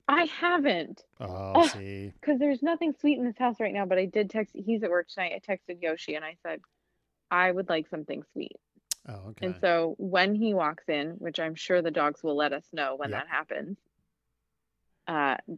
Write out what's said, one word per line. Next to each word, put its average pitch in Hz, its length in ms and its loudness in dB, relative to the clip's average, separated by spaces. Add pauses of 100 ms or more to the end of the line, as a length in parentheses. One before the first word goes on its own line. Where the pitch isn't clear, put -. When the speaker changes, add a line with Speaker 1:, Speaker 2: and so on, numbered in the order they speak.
Speaker 1:
I 320 160 4
haven't. 302 800 0 (160)
Speaker 2:
Oh, 95 340 -4
Speaker 1:
Ugh, 330 160 8
Speaker 2:
see. 98 500 -8
Speaker 1:
'cause 294 180 2
there's 277 240 2
nothing 330 320 0
sweet 294 240 2
in 247 60 0
this 240 140 -4
house 240 220 0
right 208 120 0
now, 202 140 0
but 185 120 4
I 190 80 4
did 208 240 0
text, 214 260 -4
he's 208 260 0
at 185 80 0
work 175 180 2
tonight. 180 260 -4
I 202 40 -8 (140)
texted 180 280 -6
Yoshi 160 360 -4
and 156 80 -8
I 160 180 -12
said, 160 180 -8 (680)
"I 180 220 4
would 185 160 -2
like 160 200 0
something 151 440 -8
sweet." - 240 -8 (500)
Speaker 2:
Oh, 101 220 -12
okay. 113 180 -8
Speaker 1:
And 185 140 -4
so 170 380 4
when 190 360 2
he 214 200 2
walks 165 340 0
in, 156 300 -2
which 165 200 -8
I'm 160 160 -4
sure 180 260 2
the 165 100 0
dogs 147 320 0
will 156 120 0
let 147 180 2
us 147 200 -6
know 139 240 -2
when 143 140 -4
Speaker 2:
Yep. 123 100 -4
Speaker 1:
that 156 80 -10
happens, 156 500 -4 (1300)
uh, 143 300 2 (220)